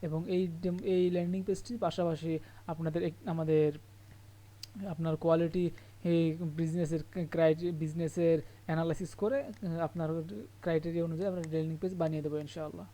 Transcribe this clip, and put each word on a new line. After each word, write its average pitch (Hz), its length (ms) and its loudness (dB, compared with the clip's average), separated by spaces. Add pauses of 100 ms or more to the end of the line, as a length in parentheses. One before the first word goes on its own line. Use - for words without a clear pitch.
এবং 165 280 -4
এই 185 180 2 (140)
ডেম-, 180 200 -2
এই 180 280 4
ল্যান্ডিং 175 320 0
পেজটির 196 360 -4
পাশাপাশি 165 600 0 (280)
আপনাদের 165 360 -2
এক-, 175 260 -4
আমাদের, 156 440 4 (1120)
আপনার 165 300 -2
কোয়ালিটি, 165 540 4 (340)
এই 165 360 4
বিজনেসের 160 600 0 (300)
ক্রাইটে-, 165 420 4
বিজনেসের 165 640 2 (280)
অ্যানালাইসিস 165 480 -2
করে, 262 280 0
আহ, 196 360 -6
আপনার 165 440 -2 (380)
ক্রাইটেরিয়া 165 440 0
অনুযায়ী 170 260 -2
আমরা 180 200 -4
ল্যান্ডিং 160 260 -2
পেজ 185 180 -4
বানিয়ে 160 280 0
দেবো 151 160 -2
ইনশাআল্লাহ। 156 560 -10